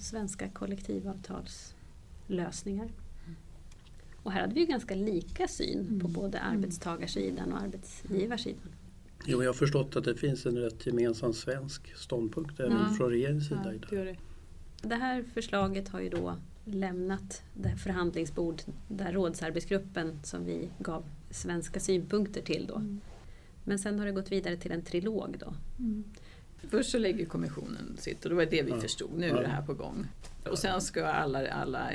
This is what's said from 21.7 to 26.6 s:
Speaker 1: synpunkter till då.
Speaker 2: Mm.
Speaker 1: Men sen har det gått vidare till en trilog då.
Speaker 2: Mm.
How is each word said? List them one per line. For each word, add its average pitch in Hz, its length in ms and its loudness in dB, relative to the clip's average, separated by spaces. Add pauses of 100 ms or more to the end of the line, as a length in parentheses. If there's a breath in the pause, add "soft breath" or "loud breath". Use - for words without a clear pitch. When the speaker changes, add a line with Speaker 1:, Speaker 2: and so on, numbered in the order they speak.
Speaker 1:
synpunkter 190 640 2
till - 260 0
då. - 60 -4
Speaker 2:
Mm. 208 260 -2 (640 loud breath)
Speaker 1:
Men 196 140 2
sen 208 200 0
har 208 80 0
det 202 60 0
gått 196 200 -2
vidare 180 240 2
till - 160 -4
en 170 100 0
trilog 196 580 0
då. - 140 -6 (240)
Speaker 2:
Mm. 214 260 2 (680 loud breath)